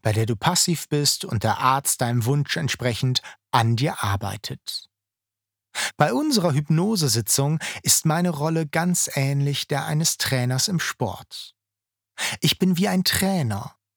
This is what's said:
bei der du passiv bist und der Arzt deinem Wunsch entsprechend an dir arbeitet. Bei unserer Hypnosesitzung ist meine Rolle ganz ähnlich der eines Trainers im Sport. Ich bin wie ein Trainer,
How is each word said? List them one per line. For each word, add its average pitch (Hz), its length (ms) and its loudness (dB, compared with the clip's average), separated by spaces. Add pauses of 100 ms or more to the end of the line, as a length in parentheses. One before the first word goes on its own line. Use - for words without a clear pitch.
bei 107 120 2
der 110 120 2
du 113 100 0
passiv 170 520 0
bist 147 380 0
und 107 180 -4
der 95 140 2
Arzt 135 420 2
deinem 120 260 0
Wunsch 143 300 0
entsprechend 127 680 -2 (300)
an 117 240 4
dir 123 280 -2
arbeitet. - 840 -6 (1080)
Bei 156 160 4
unserer 247 400 2
Hypnosesitzung 151 1040 2 (240)
ist - 220 2
meine 170 240 2
Rolle 160 360 -2
ganz 175 500 0
ähnlich 139 520 0
der 143 180 -2
eines 156 320 0
Trainers 127 520 0
im 175 100 0
Sport. - 760 -8 (840)
Ich - 200 0
bin 185 180 2
wie 196 100 2
ein 185 160 2
Trainer, 147 720 -2 (220)